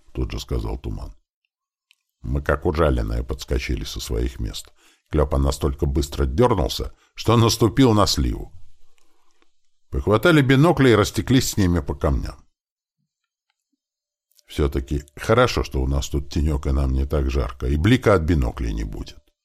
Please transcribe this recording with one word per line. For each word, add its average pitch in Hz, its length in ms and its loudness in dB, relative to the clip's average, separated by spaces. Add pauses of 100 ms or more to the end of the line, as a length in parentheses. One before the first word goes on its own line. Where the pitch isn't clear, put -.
(140)
тут 62 180 -6
же - 80 -10
сказал 57 380 -6
Туман. 55 360 -12 (1080)
Мы 69 200 -2
как 71 240 -2
ужаленные 64 580 0
подскочили - 600 -6
со - 160 -10
своих 58 400 -6
мест. 53 320 -10 (400)
Клёпа 69 260 0
настолько 69 480 0
быстро 71 400 -2
дёрнулся, 80 680 0 (220)
что 113 220 2
наступил 117 560 4
на 101 140 4
Сливу. - 440 -4 (1400)
Похватали - 520 2
бинокли 135 480 4
и 110 60 8
растеклись 120 560 2
с - 60 -4
ними 87 220 2
по - 160 -6
камням. - 480 -2 (2000)
Всё-таки 71 580 -4 (120)
хорошо, 117 480 0
что - 180 -6
у 65 60 -2
нас 69 220 -2
тут 69 240 -6
тенёк 73 340 -2
и - 40 -2
нам 67 220 0
не 67 120 -2
так 69 240 -2
жарко, 64 380 -4
и 71 80 0
блика 107 400 4
от 82 80 2
биноклей 60 500 -2
не 53 100 -6
будет. - 360 -12 (260)